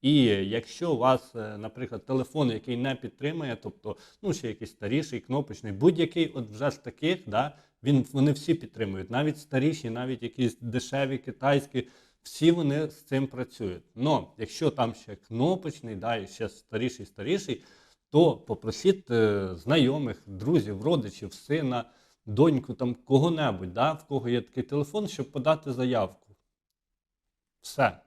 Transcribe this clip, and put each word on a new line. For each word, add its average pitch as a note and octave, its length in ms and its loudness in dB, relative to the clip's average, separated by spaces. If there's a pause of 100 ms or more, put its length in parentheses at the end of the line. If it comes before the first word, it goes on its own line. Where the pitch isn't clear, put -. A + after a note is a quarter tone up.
І C#3 220 6
якщо A2 680 0
у C3 60 0
вас, B2+ 360 2
е, G#2+ 240 -8
наприклад, A2 480 -10
телефон, C3 440 0
який A#2 260 -4
не C3 180 -2
підтримує, C#3 640 -6
тобто, G2+ 400 -10 (260)
ну, G3 100 -2
ще - 160 -4
якийсь G#2 220 -10
старіший, B2+ 500 -4
кнопочний, B2+ 520 -6
будь-який, D#3+ 600 2
от A#2+ 180 -8
вже A#2+ 200 -2
з - 80 -10
таких, D#3+ 500 -4
да, B2 280 -2 (260)
він, C3+ 300 4
вони C#3 200 4
всі D3+ 220 0
підтримують, F#2+ 560 -6
навіть C#3+ 280 0
старіші, C3+ 520 0
навіть B2 320 -6
якісь A#2+ 380 -2
дешеві C3 580 -2
китайські, C3+ 680 0 (340)
всі - 280 4
вони D3+ 400 2
з - 120 -20
цим C3+ 240 -2
працюють. A#2 560 -8 (120)
Но C#3 440 0
якщо C3+ 320 -2
там A#2 240 -2
ще - 220 -16
кнопочний, C3 800 -2
да, A2 200 -2
і G2 100 -6
ще G#2+ 220 -8
старіший, A2+ 580 -6
старіший, C3 560 -4 (480)
то D#3 260 6
попросіть, D3 760 -2
е, G#2+ 440 4
знайомих, B2+ 720 0
друзів, G#2 560 0
родичів, A2+ 520 -2
сина, C3+ 500 -4 (420)
доньку, B2+ 480 4
там, B2 200 -2
кого-небудь, C3+ 800 0
да, B2+ 200 2
в D3+ 140 -12
кого A#2+ 220 -4
є A#2+ 120 0
такий A#2+ 220 -8
телефон, D3 460 -4
щоб - 240 -8
подати D3 400 0
заявку. A#2+ 540 -2 (1300)
Все. - 460 0